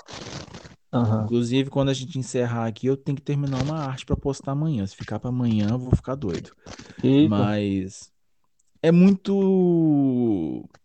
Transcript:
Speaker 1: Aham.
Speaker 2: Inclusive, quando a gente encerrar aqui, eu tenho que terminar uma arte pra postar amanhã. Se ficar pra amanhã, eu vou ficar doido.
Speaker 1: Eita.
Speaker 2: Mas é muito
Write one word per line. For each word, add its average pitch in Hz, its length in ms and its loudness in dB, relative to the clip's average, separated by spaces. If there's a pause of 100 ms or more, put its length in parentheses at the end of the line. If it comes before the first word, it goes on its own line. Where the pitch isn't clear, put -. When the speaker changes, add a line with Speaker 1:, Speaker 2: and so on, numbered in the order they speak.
(920)
Speaker 1:
Aham. 110 420 0
Speaker 2:
Inclusive, 123 360 0
quando 139 200 0
a 135 40 0
gente 131 240 -8
encerrar 117 480 -4
aqui, 113 200 -6
eu 135 100 2
tenho 139 200 -6
que 135 60 -12
terminar 143 380 -2
uma 151 180 -4
arte 131 280 -8
pra - 100 -2
postar 139 360 -4
amanhã. 143 340 -2
Se - 100 -12
ficar - 220 -8
pra 127 120 -8
amanhã, 113 420 2
eu 123 60 0
vou 123 140 0
ficar - 220 0
doido. 95 380 -6 (500)
Speaker 1:
Eita. 127 420 4
Speaker 2:
Mas 101 680 -2 (680)
é 165 100 4
muito 165 1800 2 (160)